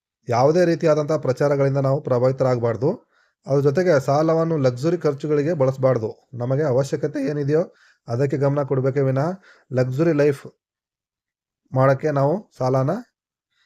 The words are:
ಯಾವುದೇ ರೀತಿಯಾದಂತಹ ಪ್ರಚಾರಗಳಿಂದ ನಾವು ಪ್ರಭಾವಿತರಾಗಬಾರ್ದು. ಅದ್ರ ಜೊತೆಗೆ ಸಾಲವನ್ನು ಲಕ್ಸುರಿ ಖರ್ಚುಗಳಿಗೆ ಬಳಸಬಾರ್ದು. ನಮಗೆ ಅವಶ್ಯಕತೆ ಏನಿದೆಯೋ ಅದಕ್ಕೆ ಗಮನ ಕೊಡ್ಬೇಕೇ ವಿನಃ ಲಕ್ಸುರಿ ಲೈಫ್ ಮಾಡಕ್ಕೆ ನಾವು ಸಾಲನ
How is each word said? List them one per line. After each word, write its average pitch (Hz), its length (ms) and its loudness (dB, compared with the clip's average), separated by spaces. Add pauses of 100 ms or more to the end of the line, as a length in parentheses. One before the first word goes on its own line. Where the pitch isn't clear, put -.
(300)
ಯಾವುದೇ 147 360 2
ರೀತಿಯಾದಂತಹ 156 520 0
ಪ್ರಚಾರಗಳಿಂದ 139 600 0
ನಾವು 135 240 0
ಪ್ರಭಾವಿತರಾಗಬಾರ್ದು. 127 1120 -2 (360)
ಅದ್ರ 143 140 2
ಜೊತೆಗೆ 147 380 2
ಸಾಲವನ್ನು 160 580 0
ಲಕ್ಸುರಿ 135 400 0
ಖರ್ಚುಗಳಿಗೆ 147 560 0
ಬಳಸಬಾರ್ದು. 131 800 -2
ನಮಗೆ 127 300 -4
ಅವಶ್ಯಕತೆ 147 680 -2
ಏನಿದೆಯೋ 147 440 -2 (340)
ಅದಕ್ಕೆ 135 300 -2
ಗಮನ 143 260 0
ಕೊಡ್ಬೇಕೇ 135 380 0
ವಿನಃ 135 320 0 (400)
ಲಕ್ಸುರಿ 131 400 0
ಲೈಫ್ 143 340 0 (1300)
ಮಾಡಕ್ಕೆ 135 380 2
ನಾವು 139 460 0
ಸಾಲನ 131 320 0 (760)